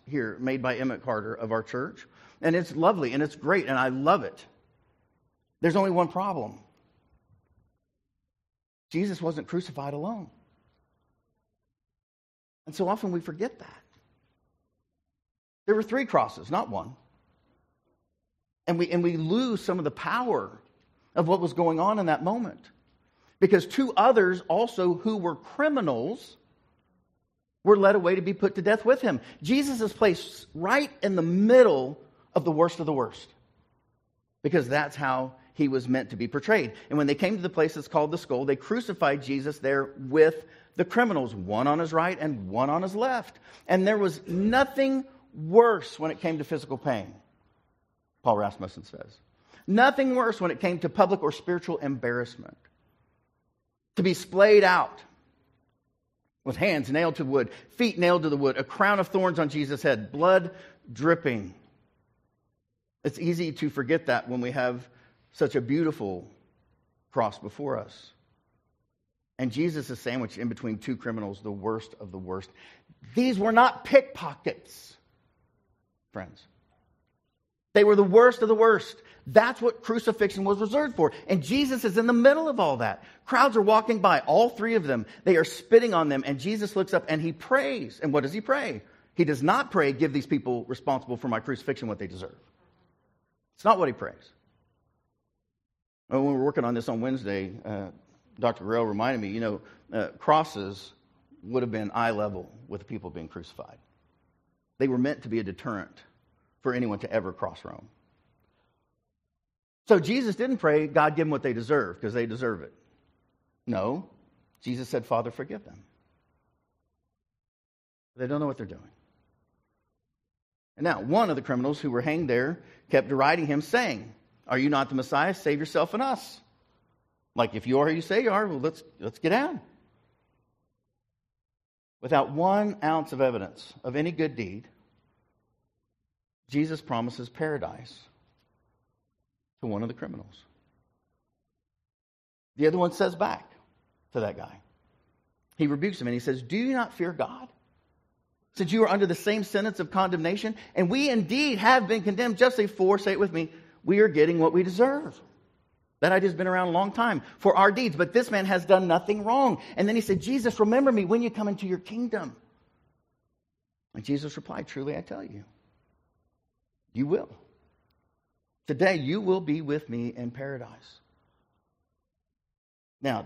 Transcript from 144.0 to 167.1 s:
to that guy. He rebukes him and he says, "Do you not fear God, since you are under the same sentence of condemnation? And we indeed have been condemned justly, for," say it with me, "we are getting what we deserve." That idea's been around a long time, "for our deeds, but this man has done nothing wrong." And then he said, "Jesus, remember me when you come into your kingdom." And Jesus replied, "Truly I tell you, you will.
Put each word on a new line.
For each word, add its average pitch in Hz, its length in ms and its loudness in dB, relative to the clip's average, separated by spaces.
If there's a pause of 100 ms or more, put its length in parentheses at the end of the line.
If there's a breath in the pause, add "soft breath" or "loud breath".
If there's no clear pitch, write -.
to 120 100 -4
that 101 140 -6
guy. - 240 -18 (960)
He 156 120 0
rebukes 151 340 -2
him 123 60 -6
and 120 60 -2
he 120 60 -2
says, 131 220 -4
"Do 131 160 -6
you 254 160 -2
not 240 200 -4
fear 175 200 -4
God, 247 340 -8 (1080)
since 175 180 -4
you 226 100 6
are 196 60 4
under 196 160 2
the 170 100 2
same 208 300 -2
sentence 208 340 -4
of 170 120 -6
condemnation? 190 640 -2 (180 loud breath)
And 180 140 2
we 277 200 0
indeed 247 500 0
have 226 280 4
been 214 140 -2
condemned 202 360 -2
justly, 247 300 4
for," 196 300 2
say 202 160 0
it 185 60 -2
with 196 120 0
me, 160 220 -4 (320 loud breath)
"we 202 140 4
are 214 100 8
getting 160 300 4
what 160 120 4
we 180 120 4
deserve." 254 580 0 (800)
That 170 100 4
idea's 190 220 2
been 180 140 -4
around 185 220 0
a - 20 -2
long 190 200 0
time, 226 300 -2 (160 loud breath)
"for - 180 4
our 196 160 8
deeds, 202 240 -2
but 175 160 0
this 240 200 2
man 196 140 0
has 185 200 0
done 185 220 6
nothing 190 360 0
wrong." 240 380 2 (160 loud breath)
And 196 100 2
then 220 80 0
he 226 60 2
said, 190 180 0
"Jesus, 233 400 -2
remember 247 320 4
me 208 140 2
when 226 160 2
you 233 80 -2
come 214 180 -6
into 196 200 -6
your 180 100 -2
kingdom." 208 580 -8 (1600)
And 107 100 -14
Jesus 143 320 -6
replied, - 320 -12
"Truly 139 300 -8
I 170 40 -10
tell - 220 -14
you, 101 220 -18 (1500)
you 127 140 -2
will. 160 240 -2 (1400)